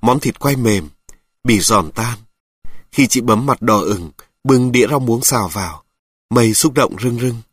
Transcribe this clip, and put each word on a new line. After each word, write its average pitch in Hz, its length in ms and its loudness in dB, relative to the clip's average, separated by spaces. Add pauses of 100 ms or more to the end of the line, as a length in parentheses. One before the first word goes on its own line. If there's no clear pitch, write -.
Món 123 180 2
thịt - 200 -6
quay 139 160 -2
mềm, 104 340 0 (540)
bì 107 160 4
giòn 90 320 0
tan. 113 280 -8 (720)
Khi 135 160 2
chị 127 140 0
bấm 117 240 0
mặt 139 160 -2
đỏ 110 180 2
ửng, 87 320 -4 (320)
bưng 127 280 2
đĩa 123 160 4
rau 143 120 0
muống 117 240 -2
xào 110 240 -2
vào, 85 360 -10 (460)
Mây 113 240 4
xúc 147 200 0
động 127 260 0
rưng 120 200 -4
rưng. 117 220 -6 (120)